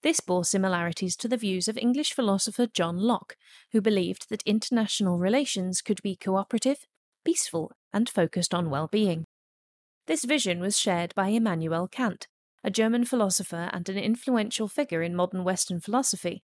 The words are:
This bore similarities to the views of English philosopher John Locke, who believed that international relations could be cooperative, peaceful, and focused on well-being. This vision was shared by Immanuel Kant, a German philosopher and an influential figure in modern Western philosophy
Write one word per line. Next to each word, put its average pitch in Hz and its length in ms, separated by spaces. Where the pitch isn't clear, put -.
This 320 180
bore 180 240
similarities 180 720
to - 100
the 233 120
views 190 300
of 220 100
English 254 340
philosopher 214 540
John 175 320
Locke, 214 360
who 220 80
believed 196 480
that 214 160
international 208 760
relations 185 640
could - 220
be 196 140
cooperative, 196 720
peaceful, - 480
and 226 160
focused 175 460
on 175 160
well-being. 165 540
This - 180
vision 240 360
was 196 180
shared 175 360
by 190 140
Immanuel 180 600
Kant, - 400
a - 80
German 226 360
philosopher 185 680
and 170 160
an 190 100
influential 220 680
figure 175 340
in 175 140
modern 180 280
Western 180 360
philosophy 202 600